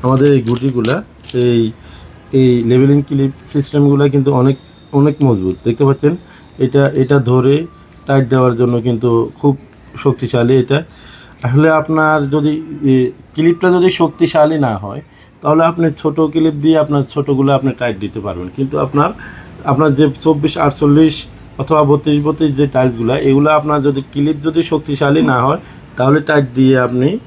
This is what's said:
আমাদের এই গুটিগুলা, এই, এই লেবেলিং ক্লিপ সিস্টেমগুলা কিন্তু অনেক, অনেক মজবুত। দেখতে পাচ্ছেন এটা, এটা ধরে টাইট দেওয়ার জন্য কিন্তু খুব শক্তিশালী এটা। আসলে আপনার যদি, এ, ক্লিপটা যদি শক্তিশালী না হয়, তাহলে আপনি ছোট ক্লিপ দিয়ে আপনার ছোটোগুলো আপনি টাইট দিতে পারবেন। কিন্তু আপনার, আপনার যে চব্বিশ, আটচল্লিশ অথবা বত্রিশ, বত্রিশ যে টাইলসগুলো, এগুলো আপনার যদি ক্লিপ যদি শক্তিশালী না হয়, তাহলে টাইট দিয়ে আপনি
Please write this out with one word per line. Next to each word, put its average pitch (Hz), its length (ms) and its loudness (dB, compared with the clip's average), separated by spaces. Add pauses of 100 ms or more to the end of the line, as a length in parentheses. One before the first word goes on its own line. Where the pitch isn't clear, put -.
আমাদের 131 300 4
এই 131 100 2
গুটিগুলা, 123 600 -2 (320)
এই, 120 380 0 (600)
এই 127 320 2
লেবেলিং 139 380 4
ক্লিপ 135 300 -2 (120)
সিস্টেমগুলা 143 640 0
কিন্তু 139 240 0
অনেক, 135 240 2 (360)
অনেক 143 320 2
মজবুত। 92 400 0
দেখতে 117 200 0
পাচ্ছেন 143 320 0 (420)
এটা, 139 300 2
এটা 139 300 0
ধরে 127 480 0 (400)
টাইট 139 220 0
দেওয়ার 127 280 2
জন্য 120 240 0
কিন্তু 117 580 0
খুব 139 200 0 (400)
শক্তিশালী 127 580 0
এটা। 139 280 0 (580)
আসলে 143 280 2
আপনার 156 600 0
যদি, 151 320 -2 (200)
এ, 131 280 2 (240)
ক্লিপটা 170 360 2
যদি 180 200 2
শক্তিশালী 160 680 0
না 120 180 -2
হয়, 104 240 -10 (400)
তাহলে 156 240 2
আপনি 165 340 0
ছোট 156 220 -4
ক্লিপ 160 340 0
দিয়ে 156 240 2
আপনার 147 240 0
ছোটোগুলো 139 500 -2
আপনি 135 260 0
টাইট 113 200 -4
দিতে 101 220 -8
পারবেন। 90 360 -8
কিন্তু 135 220 -4
আপনার, 143 320 0 (540)
আপনার 143 300 0
যে 147 160 2 (120)
চব্বিশ, 147 360 0
আটচল্লিশ 147 680 2 (320)
অথবা 151 260 0
বত্রিশ, 147 400 0
বত্রিশ 151 320 -2
যে 143 100 0
টাইলসগুলো, 123 480 -2
এগুলো 143 360 2
আপনার 147 320 0
যদি 135 180 -2
ক্লিপ 143 420 -4
যদি 160 200 -2
শক্তিশালী 151 600 -2
না 127 200 0
হয়, 147 160 0 (380)
তাহলে 143 240 2
টাইট 151 240 0 (100)
দিয়ে 131 240 2
আপনি 127 480 -2